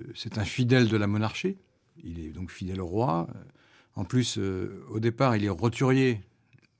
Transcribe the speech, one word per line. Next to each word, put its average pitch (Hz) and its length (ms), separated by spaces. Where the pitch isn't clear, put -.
c'est - 240
un 101 60
fidèle 123 440
de 110 80
la 104 100
monarchie. 110 520
Il 82 180
est 78 100
donc 85 200
fidèle 95 300
au 90 60
roi. 123 420
En 101 80
plus, 120 340
euh, 95 520
au 107 100
départ, 120 340
il 104 100
est 104 40
roturier. 120 720